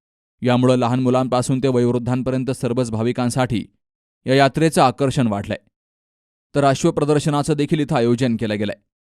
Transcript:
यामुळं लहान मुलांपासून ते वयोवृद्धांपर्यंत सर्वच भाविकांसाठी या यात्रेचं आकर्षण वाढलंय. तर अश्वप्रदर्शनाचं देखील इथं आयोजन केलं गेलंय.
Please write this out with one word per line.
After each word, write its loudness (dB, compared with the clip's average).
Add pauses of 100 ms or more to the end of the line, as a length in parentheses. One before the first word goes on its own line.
(420)
यामुळं 4
लहान 0
मुलांपासून 0
ते 0
वयोवृद्धांपर्यंत 0
सर्वच -4
भाविकांसाठी -2 (600)
या 2
यात्रेचं 2
आकर्षण 0
वाढलंय. -6 (960)
तर 2
अश्वप्रदर्शनाचं 0
देखील -2
इथं -2
आयोजन 2
केलं -4
गेलंय. -4 (380)